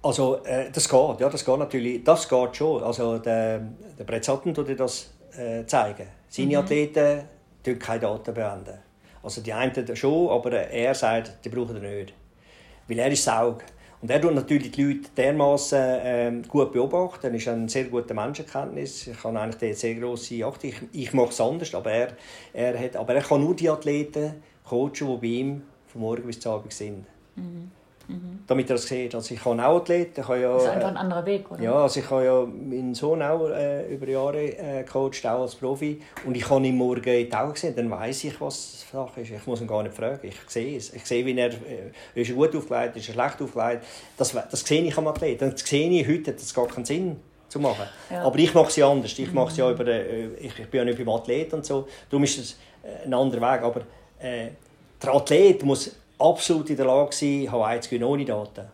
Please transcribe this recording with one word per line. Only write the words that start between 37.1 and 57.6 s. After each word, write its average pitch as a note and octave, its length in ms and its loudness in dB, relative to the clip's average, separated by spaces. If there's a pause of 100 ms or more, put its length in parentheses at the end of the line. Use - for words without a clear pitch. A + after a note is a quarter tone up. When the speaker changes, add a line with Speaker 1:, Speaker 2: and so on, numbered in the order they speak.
Speaker 1:
die A#2+ 40 -4
Augen C#3+ 220 -2
sehen, D#3+ 180 -4
dann A#2+ 160 -2
weiss A2+ 340 -6
ich, C#3+ 160 -8
was - 520 -8
Sache C3 300 -8
ist. A2+ 80 -12
Ich G#2+ 160 -12
muss A#2+ 160 -2
ihn A2+ 40 -6
gar G#2+ 160 0
nicht G2+ 120 -6
fragen. B2+ 280 -4
Ich F#2 140 -14 (120)
sehe C3 280 -4
es. A#2 160 -10
Ich G#2+ 140 -14
sehe, B2 180 0
wie B2+ 140 0
er, A#2+ 100 2
äh, A#2+ 40 -2 (680)
ist A#2 100 0
er B2 60 -2
gut D#3+ 180 4
aufgelegt, A#2+ 420 -2
ist A#2 120 -12
er A2 60 -10
schlecht C3 260 -2
aufgelegt. A#2+ 440 -2 (340)
Das B2+ 160 0
we-, A2+ 160 -2
das - 100 -4
sehe D#3 220 2
ich D#3 160 0
am D#3 80 0
Athleten. D3 380 -2
Und C3+ 100 0
das - 140 -8
sehe D3 200 2
ich E3+ 180 4
heute, D3+ 260 0
hat - 80 -10
das - 120 -10
gar B2 140 2
keinen A#2+ 180 -8
Sinn E3 320 -2 (320)
zu - 120 -8
machen. G#2+ 240 0 (260)
Speaker 2:
Ja. F3+ 140 -4
Speaker 1:
Aber C3+ 140 4
ich D#3+ 140 6
mache D#3+ 160 8
es - 80 -2
ja C#3+ 140 8
anders. C3 280 0
Ich C3 140 -6
mache C3 180 2
es - 60 -6
ja B2+ 100 4
Speaker 2:
Mhm. B2 80 4
Speaker 1:
über A#2+ 100 -4
den, A2+ 220 0
äh, A2+ 200 -4 (140)
ich, - 180 -12
ich G#2+ 100 -12
bin C3+ 100 0
ja A#2+ 60 2
nicht A#2+ 140 0
beim A#2+ 100 -4
Athlet B2 460 -2
und D3+ 100 -4
so. C3+ 220 -2 (240)
Darum C#3+ 140 4
ist C#3 140 0
es, - 200 -12 (240)
äh, - 240 -14
ein C3 80 0
anderer B2 260 2 (140)
Weg. A#2+ 80 0
Aber, A#2+ 180 -2 (380)
äh, A#2+ 300 -8 (540)
der C3+ 120 2
Athlet E3 500 8
muss C3+ 320 0 (220)
absolut D#3 520 4
in C#3+ 60 0
der C3 100 2
Lage C#3 240 4
gewesen, C#3+ 420 0
Hawaii A#2 280 0